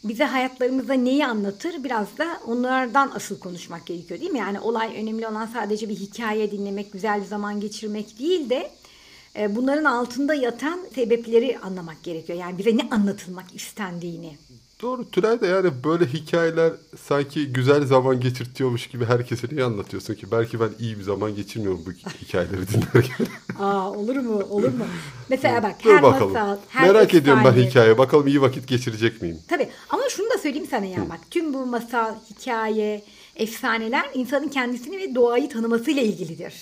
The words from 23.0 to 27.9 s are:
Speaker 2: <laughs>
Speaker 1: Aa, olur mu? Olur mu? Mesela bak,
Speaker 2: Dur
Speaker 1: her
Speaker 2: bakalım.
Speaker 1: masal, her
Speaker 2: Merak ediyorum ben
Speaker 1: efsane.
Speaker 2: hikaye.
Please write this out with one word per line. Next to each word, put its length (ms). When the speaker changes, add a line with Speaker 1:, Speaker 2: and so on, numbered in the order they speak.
Speaker 2:
<laughs> 20
Speaker 1:
Aa, 320
olur 240
mu? 340
Olur 180
mu? 160
Mesela 340
bak, 120
Speaker 2:
Dur 100
Speaker 1:
her 80
Speaker 2:
bakalım. 300
Speaker 1:
masal, 240
her 240
Speaker 2:
Merak 220
ediyorum 300
ben 60
Speaker 1:
efsane. 180
Speaker 2:
hikaye. 300